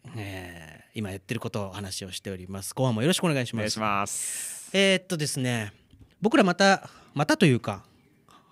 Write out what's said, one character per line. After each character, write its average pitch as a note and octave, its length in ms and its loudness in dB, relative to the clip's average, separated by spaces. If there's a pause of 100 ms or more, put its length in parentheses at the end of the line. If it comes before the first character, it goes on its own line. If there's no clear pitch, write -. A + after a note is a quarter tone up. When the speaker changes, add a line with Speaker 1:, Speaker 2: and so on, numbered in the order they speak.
(140)
Speaker 1:
え F2+ 680 -12 (100)
ー、 - 40 -8
今 G#2 120 -6
や F#2+ 60 -8
っ F#2+ 40 -12
て - 120 -8
る - 80 -4
こ - 80 -8
と G#2+ 140 -4
を G2 60 -6
お F#2 40 -14
話 G2 320 -8
を F#2 80 -12
し - 80 -10
て - 100 -12
お F#2+ 60 -6
り F2+ 100 -12
ま F#2+ 160 -10
す。 - 120 -10
後 C3 100 0
半 B2+ 100 2
も A2 60 0
よ B2+ 60 2
ろ F3+ 80 4
し - 80 -2
く - 20 -2
お F3+ 40 2
願 C#3 140 0
い A#2 40 -4
し A#2 100 -8
ま A2+ 40 -2
す。 - 0 -
Speaker 2:
お - 20 -2
願 G#2+ 60 -2
い - 20 -2
し G#2+ 80 -4
ま G2+ 280 0
す。 - 680 -8
Speaker 1:
え G3 200 4
ー F#3 40 0
っ F#3 60 -20
と F3+ 100 -4
で D3+ 120 -2
す - 120 -4
ね、 A#2 320 0 (480)
僕 A3+ 160 2
ら A#3+ 80 8
ま F3 100 4
た、 G3 360 4 (240)
ま C#3+ 100 2
た D#4 140 2
と F#3+ 80 8
い C#3 60 8
う A#2 80 4
か、 G2 260 -8 (640)